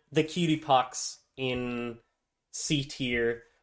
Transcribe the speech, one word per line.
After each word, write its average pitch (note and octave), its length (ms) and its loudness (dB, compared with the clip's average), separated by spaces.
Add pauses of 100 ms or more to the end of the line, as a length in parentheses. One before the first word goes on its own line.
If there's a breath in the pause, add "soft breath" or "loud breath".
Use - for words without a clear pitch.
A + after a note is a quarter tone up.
(120)
the D#3 120 4
Cutie D#3+ 340 2
Pox - 600 2 (180)
in B2 640 -4 (540)
C C#3+ 320 -2
tier, A#2+ 600 -2 (180)